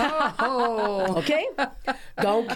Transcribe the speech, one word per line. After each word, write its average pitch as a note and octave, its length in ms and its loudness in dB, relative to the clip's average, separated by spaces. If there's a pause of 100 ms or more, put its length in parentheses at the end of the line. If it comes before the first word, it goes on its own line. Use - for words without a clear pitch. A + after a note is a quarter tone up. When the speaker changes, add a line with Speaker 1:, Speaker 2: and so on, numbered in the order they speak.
(420)
Speaker 1:
oh. A3+ 680 0
Speaker 2:
<laughs> F#3 100 0
OK ? A3 160 2 (880)
Donc, A3+ 340 2